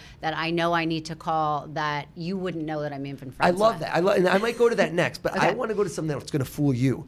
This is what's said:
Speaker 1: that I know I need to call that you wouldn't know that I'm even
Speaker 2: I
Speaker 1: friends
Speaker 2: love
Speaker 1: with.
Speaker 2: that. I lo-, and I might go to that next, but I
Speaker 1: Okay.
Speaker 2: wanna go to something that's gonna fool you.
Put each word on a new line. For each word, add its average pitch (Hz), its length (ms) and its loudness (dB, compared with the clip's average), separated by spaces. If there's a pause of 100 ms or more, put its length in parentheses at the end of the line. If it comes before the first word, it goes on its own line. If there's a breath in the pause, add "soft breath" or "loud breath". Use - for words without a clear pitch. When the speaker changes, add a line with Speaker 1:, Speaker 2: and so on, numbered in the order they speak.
(220 loud breath)
Speaker 1:
that 156 140 -2
I 160 140 -2
know 170 240 2
I 165 120 2
need 160 200 -2
to 160 100 -8
call 156 580 -2
that 147 420 -4
you 180 220 -6
wouldn't 175 280 -6
know 156 160 -4
that 147 100 -4
I'm 139 140 -8
even 135 240 -12
Speaker 2:
I - 20 -14
Speaker 1:
friends 175 280 2
Speaker 2:
love 220 160 4
Speaker 1:
with. 160 60 -8
Speaker 2:
that. 139 140 -4
I 151 40 2
lo-, 190 140 4
and 185 140 4
I 185 120 4
might 233 180 -2
go 233 100 6
to 226 80 2
that 170 200 2
next, 156 240 0
but 156 140 -4
I 143 160 2
Speaker 1:
Okay. 196 60 0
Speaker 2:
wanna 226 200 -4
go 202 80 2
to 185 60 -6
something 156 280 -4
that's - 140 -12
gonna 143 140 0
fool 143 280 0
you. 131 340 0